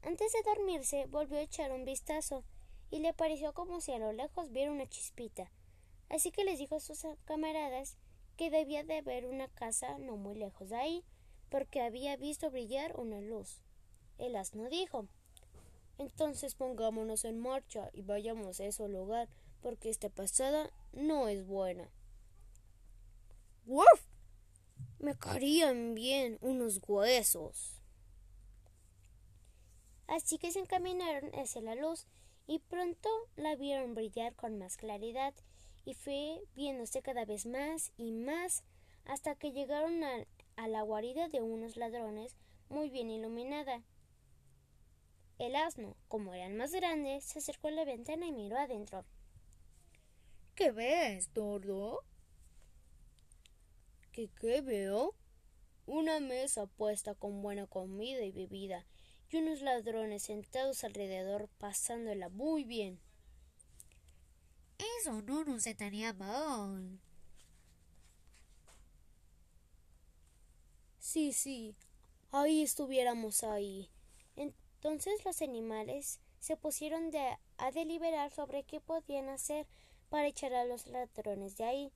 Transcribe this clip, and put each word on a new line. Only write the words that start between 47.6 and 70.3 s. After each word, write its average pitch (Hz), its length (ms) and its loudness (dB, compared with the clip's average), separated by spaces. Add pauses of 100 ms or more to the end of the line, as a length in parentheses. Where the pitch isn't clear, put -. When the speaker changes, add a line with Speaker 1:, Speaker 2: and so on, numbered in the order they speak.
Speaker 1:
a - 40 2
la 311 140 2
ventana 285 400 -4
y 320 60 -4
miró 220 260 -2
adentro. 208 480 -4 (1500)
"¿Qué 339 160 6
ves, 226 600 2
tordo?". 202 760 -4 (2000)
"¿Qué, 226 160 -6 (100)
qué 240 220 4
veo? 226 540 2 (720)
Una 311 340 2
mesa 254 460 0
puesta 208 480 -2
con 202 280 -6
buena 202 240 -4
comida 202 560 -4
y 190 100 -4
bebida 190 540 -6 (440)
y 311 80 2
unos 320 240 2
ladrones 220 600 2
sentados 254 600 0
alrededor 196 640 -2 (100)
pasándola 208 680 -2
muy 277 360 0
bien". 208 360 -4 (2000)
Speaker 2:
Eso 233 220 -2
no 277 220 0
nos 254 200 0
sentaría 214 480 -4
mal. 196 880 -4 (4000)